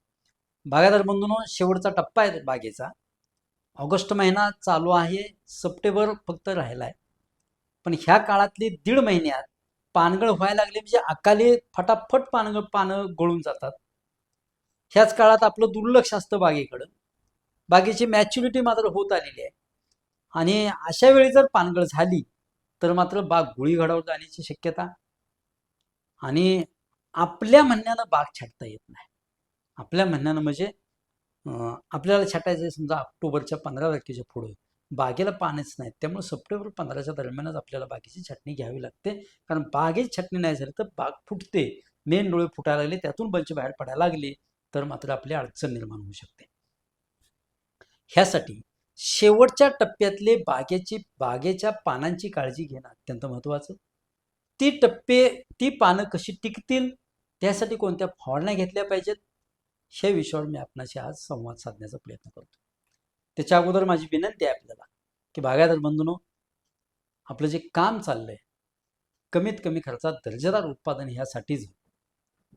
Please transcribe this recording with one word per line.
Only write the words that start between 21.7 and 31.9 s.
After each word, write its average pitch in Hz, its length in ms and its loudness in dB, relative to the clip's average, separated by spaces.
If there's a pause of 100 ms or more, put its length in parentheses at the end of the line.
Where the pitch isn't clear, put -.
झाली 170 380 0 (600)
तर 175 120 2
मात्र 180 280 0
बाग 165 240 2 (120)
गुळी 151 180 0
घडावर 165 320 0
जाण्याची 160 360 -10
शक्यता 170 440 -6 (1300)
आणि 175 420 2 (520)
आपल्या 214 480 6
म्हणण्यानं 226 480 0
बाग 147 140 2 (100)
छाटता - 300 -14
येत 107 140 -14 (100)
नाही. - 180 -20 (720)
आपल्या 175 280 -2
म्हणण्यानं 156 360 -2
म्हणजे, 151 240 -2
अं, - 1080 -14 (160)